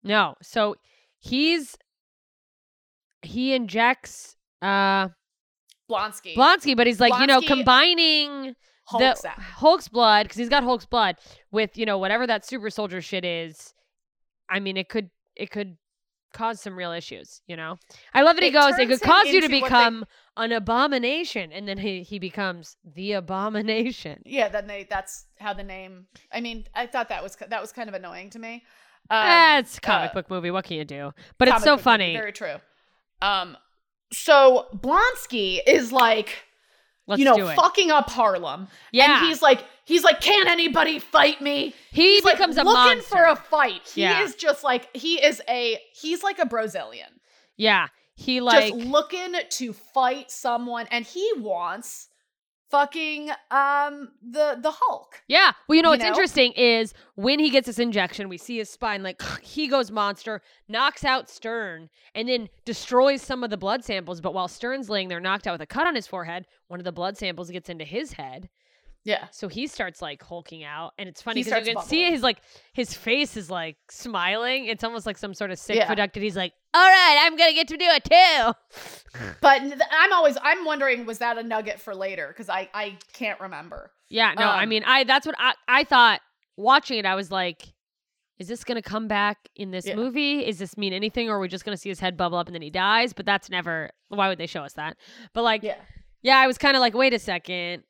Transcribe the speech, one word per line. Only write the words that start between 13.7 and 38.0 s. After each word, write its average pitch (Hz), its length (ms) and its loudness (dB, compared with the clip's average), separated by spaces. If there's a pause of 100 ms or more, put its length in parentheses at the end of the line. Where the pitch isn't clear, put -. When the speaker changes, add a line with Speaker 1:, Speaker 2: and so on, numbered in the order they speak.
Speaker 1:
I 190 100 -4
mean, 190 180 -6
it 190 120 -8
could, 202 200 -6 (260)
it - 160 -12
could 196 260 -10 (560)
cause 226 280 -8
some 190 160 -14
real 175 140 -8
issues, 165 560 -14
you 175 80 -14
know? 160 220 -12 (360)
I 262 80 4
love 330 140 6
that 359 80 0
he 339 60 2
Speaker 2:
It - 20 0
Speaker 1:
goes, 285 260 6
"It 254 100 2
Speaker 2:
turns 254 120 2
Speaker 1:
could - 80 -4
Speaker 2:
him - 40 2
Speaker 1:
cause 392 160 8
you 359 120 4
to 320 60 2
Speaker 2:
into 269 160 2
what - 80 -2
Speaker 1:
become 233 300 4 (380)
Speaker 2:
they 226 60 -4
Speaker 1:
an 226 80 -4
abomination." 240 1000 -2
And 202 140 -14
then 196 100 -8
he, 190 260 -8
he 202 160 -12
becomes 180 640 -10
the 180 300 -10
abomination. 208 1120 -6
Speaker 2:
Yeah, 240 240 -2
then 208 180 -8
they, 202 220 -12
that's - 360 -10 (140)
how 208 140 -8
the 202 100 -12
name, 190 440 -18 (240)
I 233 100 -8
mean, 233 240 -12 (100)
I 240 120 -4
thought 240 220 -6
that 185 140 -8
was, 190 140 -14
that 214 240 -8
was 214 100 -14
kind 233 180 -14
of 196 60 -14
annoying 185 360 -14
to 226 80 -20
me. 233 260 -18 (440)
Um, 220 160 4
Speaker 1:
That's 320 520 6
a - 40 -18
comic 180 300 0
Speaker 2:
uh, - 40 -16
Speaker 1:
book 185 140 -8
movie. 175 220 -6
What 185 140 -6
can 170 100 -10
you 151 100 -8
do? 143 280 -14 (240)
But 254 100 4
it's 254 60 6
Speaker 2:
comic 226 100 2
Speaker 1:
so 302 80 6
Speaker 2:
book 285 80 6
movie, - 40 -12
Speaker 1:
funny. 202 300 2
Speaker 2:
very 208 200 -8
true. 151 220 -10 (680)
Um, 190 360 -2 (540)
so 269 640 6
Blonsky 247 880 0
is 240 260 4
like, 226 520 0 (640)
Speaker 1:
Let's 208 120 -2
Speaker 2:
you 277 60 4
know, 247 120 8
Speaker 1:
do 185 100 0
it. 156 80 -4
Speaker 2:
fucking 370 340 2
up 294 200 4